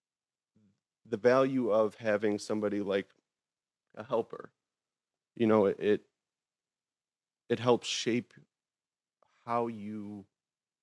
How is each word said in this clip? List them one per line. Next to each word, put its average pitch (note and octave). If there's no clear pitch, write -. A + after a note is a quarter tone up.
the A2+
value B2+
of G#2+
having G#2
somebody G#2
like G2
a A2
helper, A#2
you A#2
know, A2
it, G2
it, G2+
it A#2
helps A#2+
shape -
how A#2+
you, G#2